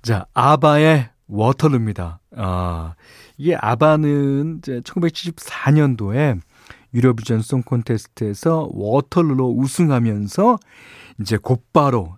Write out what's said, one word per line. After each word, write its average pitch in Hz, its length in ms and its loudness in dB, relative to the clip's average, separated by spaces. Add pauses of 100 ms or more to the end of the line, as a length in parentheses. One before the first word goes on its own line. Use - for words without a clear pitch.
자, 104 320 -2
아바의 151 760 4 (160)
워터루입니다. 107 920 -2 (160)
아, 87 580 -4 (420)
이게 156 240 -2
아바는 143 960 0
이제 127 260 -8
천구백칠십사 - 880 -4
년도에 131 640 2 (580)
유로비전 117 460 2
송 127 220 -4
콘테스트에서 117 1080 -4
워터루로 131 840 0
우승하면서 131 1000 0 (600)
이제 107 160 -2
곧바로 123 800 0